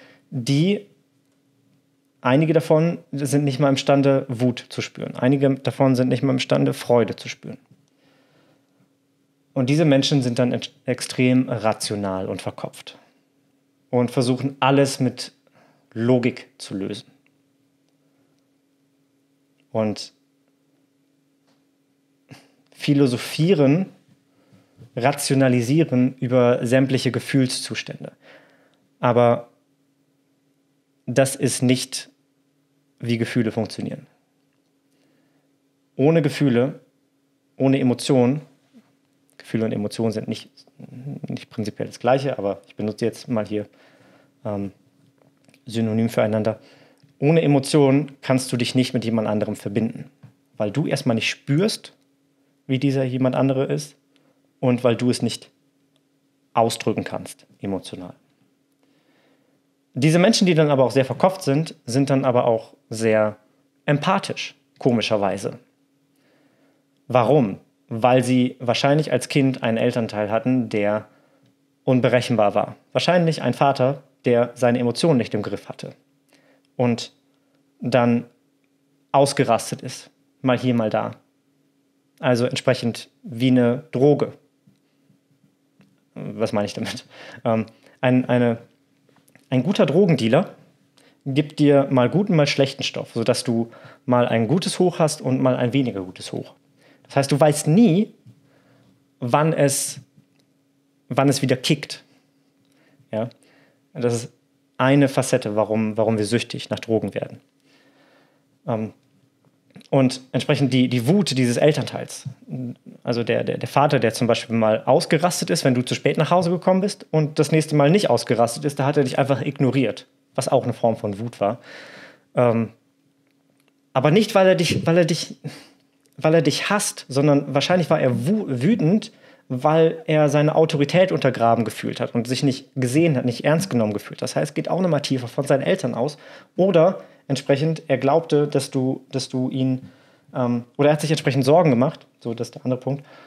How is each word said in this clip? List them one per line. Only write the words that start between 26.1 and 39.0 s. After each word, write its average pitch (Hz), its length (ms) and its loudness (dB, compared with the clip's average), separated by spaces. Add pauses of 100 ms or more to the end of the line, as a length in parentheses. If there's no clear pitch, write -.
über 123 480 2
sämtliche 131 440 2
Gefühlszustände. - 1000 -4 (880)
Aber 120 480 2 (1600)
das 131 300 0
ist - 260 -2
nicht, - 480 -2 (880)
wie 117 180 -2
Gefühle 113 340 0
funktionieren. - 540 -8 (1900)
Ohne 160 260 4
Gefühle, 139 580 0 (760)
ohne 135 240 2
Emotionen, 127 600 2 (960)